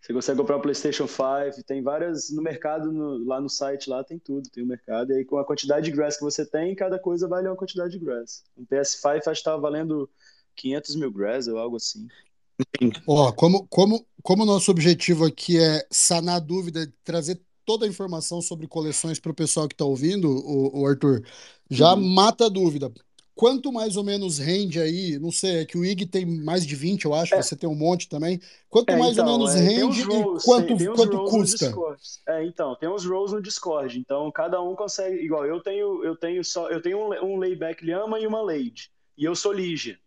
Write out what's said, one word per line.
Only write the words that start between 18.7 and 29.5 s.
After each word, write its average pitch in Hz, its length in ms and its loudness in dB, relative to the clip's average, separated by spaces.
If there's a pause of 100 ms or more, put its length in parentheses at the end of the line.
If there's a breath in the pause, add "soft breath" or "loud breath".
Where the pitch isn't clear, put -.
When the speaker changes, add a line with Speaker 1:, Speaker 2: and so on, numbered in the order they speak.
Speaker 3:
pro 165 120 -6
pessoal 151 360 0
que - 80 -12
tá 156 80 -2
ouvindo, 151 440 0
o, 139 520 0
o 139 60 2
Arthur, 139 360 4 (480 loud breath)
já 151 240 10
Speaker 1:
Uhum. 190 180 2
Speaker 3:
mata 214 340 6
a - 20 4
dúvida, 156 440 0 (420)
quanto 262 380 2
mais 220 240 -2
ou 208 80 -2
menos 196 340 -4
rende 170 420 -2
aí? 165 380 -2
Não 165 120 -6
sei, 175 300 0
é 156 40 -2
que 175 140 -6
o 175 60 2
IG 190 220 -2
tem 185 200 -2
mais 165 400 0
de 143 100 -4
vinte, 180 280 -2
eu 147 100 2
acho, 165 200 2
Speaker 1:
É. - 80 4
Speaker 3:
você - 140 -4
tem 175 120 -4
um 156 60 -2
monte 165 340 0
também. 170 320 -2 (280 soft breath)
Quanto 233 220 4
Speaker 1:
É, 254 60 6
Speaker 3:
mais 247 160 4
Speaker 1:
então, 233 140 4
Speaker 3:
ou 233 120 4
menos 202 160 4